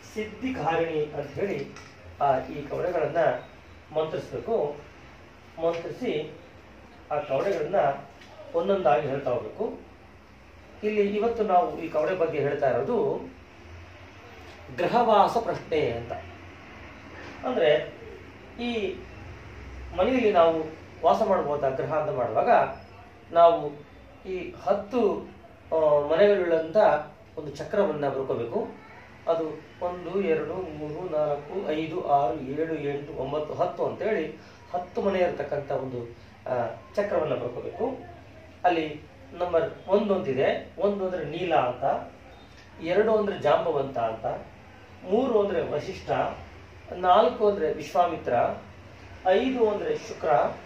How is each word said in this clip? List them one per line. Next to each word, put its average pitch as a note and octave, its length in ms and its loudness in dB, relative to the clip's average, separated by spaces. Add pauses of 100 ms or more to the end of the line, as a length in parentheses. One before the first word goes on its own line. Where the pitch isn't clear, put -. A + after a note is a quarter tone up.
(140)
ಸಿದ್ಧಿಕಾರಿಣಿ E3 920 -2
ಅಂತ D3 220 -8
ಹೇಳಿ D#3 400 -4 (540)
ಆ B2 180 4
ಈ D3 220 -8
ಕವಡೆಗಳನ್ನ D#3 560 -2 (800)
ಮಂತ್ರಿಸ್ಬೇಕು. D#3 760 -2 (880)
ಮಂತ್ರಿಸಿ E3+ 720 -2 (760)
ಆ D3 80 0
ಕವಡೆಗಳನ್ನ E3 560 0 (800)
ಒಂದೊಂದಾಗಿ F#3 520 4
ಹೇಳ್ತಾ C3+ 240 -2
ಹೋಗ್ಬೇಕು. G#3 480 -4 (1040)
ಇಲ್ಲಿ G#3 320 2
ಇವತ್ತು A3+ 280 2
ನಾವು F3+ 360 4
ಈ E3 100 -6
ಕವಡೆ F#3+ 260 2
ಬಗ್ಗೆ D3+ 240 0
ಹೇಳ್ತಾ C#3+ 300 2
ಇರೋದು C3+ 500 0 (1600)
ಗೃಹವಾಸ G#3+ 600 4
ಪ್ರಶ್ನೆ D3+ 540 0
ಅಂತ. A#2 200 -8 (1300)
ಅಂದ್ರೆ G#3 480 4 (680)
ಈ A3+ 320 -2 (1000)
ಮನೆಯಲ್ಲಿ A3 360 4
ನಾವು E3 300 6 (400)
ವಾಸ G3+ 180 6
ಮಾಡ್ಬೋದಾ D3 480 2
ಗೃಹ C3+ 240 -2
ಅಂತ D3 240 0
ಮಾಡುವಾಗ A#2 320 0 (840)
ನಾವು E3 360 6 (600)
ಈ F3+ 320 -6
ಹತ್ತು, G3+ 680 0 (460)
ಆ, D3 320 4
ಮನೆಗಳುಳ್ಳಂತ E3+ 680 4 (600)
ಒಂದು D3+ 180 -10
ಚಕ್ರವನ್ನ D3+ 540 0
ಬರ್ಕೋಬೇಕು. C3 580 -4 (600)
ಅದು E3 180 2 (400)
ಒಂದು, F3+ 360 -4
ಎರಡು, D#3+ 320 0
ಮೂರು, D#3+ 560 -8
ನಾಲ್ಕು, D3+ 640 -2
ಐದು, D#3+ 380 -2
ಆರು, C#3+ 320 4
ಏಳು, D#3 340 -4
ಎಂಟು, C#3+ 380 -6
ಒಂಬತ್ತು, C#3 400 -4
ಹತ್ತು E3+ 320 -2
ಅಂತೇಳಿ E3+ 540 -2 (340)
ಹತ್ತು - 280 -4
ಮನೆ F#3+ 180 2
ಇರತಕ್ಕಂಥ D3 520 -2
ಒಂದು, B2+ 320 -4 (460)
ಆ, B2+ 180 0 (280)
ಚಕ್ರವನ್ನ - 380 0
ಬರ್ಕೋಬೇಕು. A3 640 -4 (680)
ಅಲ್ಲಿ D#3 380 2 (320)
number E3+ 400 0 (140)
ಒಂದು G3+ 280 4
ಅಂತಿದೆ. - 640 0
ಒಂದು G3 260 0
ಅಂದ್ರೆ F3 200 -4
ನೀಲ E3 300 -2
ಅಂತ, - 560 0 (720)
ಎರಡು G#3+ 340 4
ಅಂದ್ರೆ G3 220 0
ಜಾಂಬವಂತ D3 580 2
ಅಂತ, A2+ 280 -2 (840)
ಮೂರು A3+ 320 4
ಅಂದ್ರೆ E3 280 -2
ವಶಿಷ್ಠ, - 400 -6 (840)
ನಾಲ್ಕು F#3 560 4
ಅಂದ್ರೆ D#3 240 0
ವಿಶ್ವಾಮಿತ್ರ, E3+ 600 0 (960)
ಐದು A#3 420 4
ಅಂದ್ರೆ F3 280 -2
ಶುಕ್ರ - 320 -6 (360)